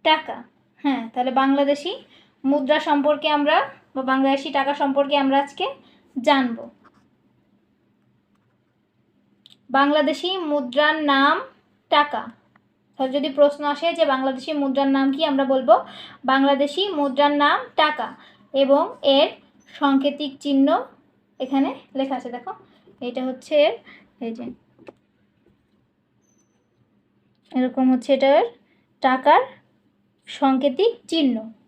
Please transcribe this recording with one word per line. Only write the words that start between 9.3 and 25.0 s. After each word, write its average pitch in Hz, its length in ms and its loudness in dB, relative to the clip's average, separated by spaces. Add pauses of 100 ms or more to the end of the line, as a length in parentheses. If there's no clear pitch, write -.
বাংলাদেশি 294 600 0 (200)
মুদ্রার 294 540 0
নাম 285 320 2 (540)
টাকা। 294 320 0 (680)
তাহলে 262 220 -6
যদি 285 160 -2 (100)
প্রশ্ন 294 260 4
আসে 294 300 -2
যে 320 120 0
বাংলাদেশি 262 460 -2
মুদ্রার 277 380 0
নাম 269 220 2
কি, 277 120 -4
আমরা 277 200 0
বলবো 262 300 4 (500)
বাংলাদেশি 277 580 2 (140)
মুদ্রার 285 400 2
নাম 294 220 2 (180)
টাকা 302 320 0 (460)
এবং 277 280 4 (340)
এর 320 120 4 (420)
সাংকেতিক 277 680 0
চিহ্ন 277 300 2 (720)
এখানে 269 300 -2 (240)
লেখা 269 220 -4
আছে, 247 140 -12
দেখো 247 220 -14 (480)
এটা 247 240 -8
হচ্ছে 262 300 -8 (100)
এর, 427 100 2 (460)
এই 233 140 -8
যে 240 100 -14 (3000)